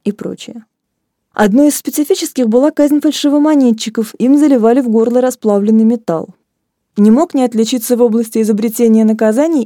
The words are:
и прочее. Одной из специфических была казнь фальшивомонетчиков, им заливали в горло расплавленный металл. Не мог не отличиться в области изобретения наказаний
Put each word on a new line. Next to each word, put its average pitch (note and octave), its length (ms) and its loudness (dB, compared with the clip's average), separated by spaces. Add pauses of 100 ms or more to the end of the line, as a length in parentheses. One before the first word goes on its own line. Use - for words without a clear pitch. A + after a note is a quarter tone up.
и G3+ 80 -4
прочее. - 500 -14 (720)
Одной A3 340 2
из C#4 100 -2
специфических D4 720 -4
была C4 220 2
казнь D4 280 0
фальшивомонетчиков, C#4 1160 -2
им C4+ 240 2
заливали C4 420 2
в B3 80 -4
горло A#3+ 320 0
расплавленный A3 640 0
металл. A3 460 -2 (680)
Не G#3 160 4
мог D4 240 2
не C4 80 0
отличиться A#3 520 -2
в A3+ 60 0
области A3+ 400 0
изобретения A3 640 2
наказаний A3+ 600 0